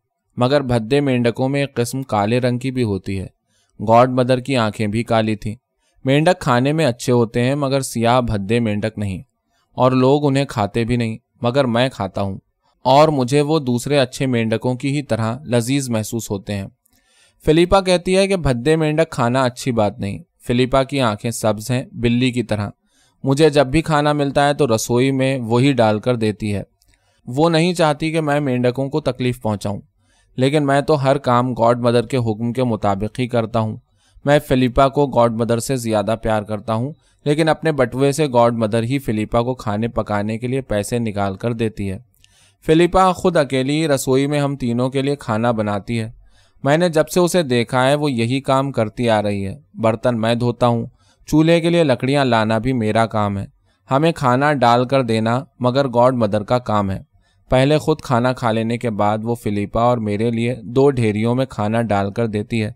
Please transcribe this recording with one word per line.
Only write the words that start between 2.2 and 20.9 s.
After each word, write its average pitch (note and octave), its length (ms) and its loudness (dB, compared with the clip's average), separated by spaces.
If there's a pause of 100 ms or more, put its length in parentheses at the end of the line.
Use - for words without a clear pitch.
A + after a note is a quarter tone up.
रंग B2 220 0
की C3 100 -6
भी B2+ 120 -2
होती G2 340 -4
है। F#2+ 140 -8 (500)
गॉडमदर B2 600 4
की C3+ 160 -4
आंखें A2 340 -2
भी A2+ 140 -2
काली A2 320 0
थीं। G#2 180 -8 (500)
मेंढक D3+ 340 2
खाने C3 340 2
में D#3+ 120 0
अच्छे B2 280 -2
होते A#2+ 280 2
हैं B2+ 160 0
मगर C3+ 260 -2
सियाह A#2+ 400 0
भद्दे A2 380 -2
मेंढक G#2+ 380 -4
नहीं, G2+ 240 -6 (540)
और B2+ 180 4
लोग C3+ 300 4
उन्हें C#3 220 0
खाते A2+ 380 -2
भी A#2+ 120 -2
नहीं, A2+ 220 -4 (260)
मगर B2+ 240 0
मैं A#2+ 220 2
खाता - 300 -6
हूँ G2 200 -6 (440)
और C#3+ 280 6
मुझे C3 300 0
वो D#3 200 0
दूसरे B2 360 0
अच्छे C3 280 -2
मेंढकों A#2 500 0
की C#3 140 -4
ही C#3+ 140 -2
तरह A2 420 -2
लजीज A#2+ 440 0
महसूस A2 400 -4
होते G2 220 -6
हैं। G2 180 -6 (760)
फिलिपा F3+ 360 4
कहती F3+ 340 0
है F#3+ 140 2
कि G3 100 0
भद्दे C#3 380 0
मेंढक D#3 360 2
खाना B2+ 320 0
अच्छी B2 280 -4
बात A2 280 0
नहीं। G2+ 200 -6 (200)
फिलिपा B2+ 440 0
की C#3 160 -6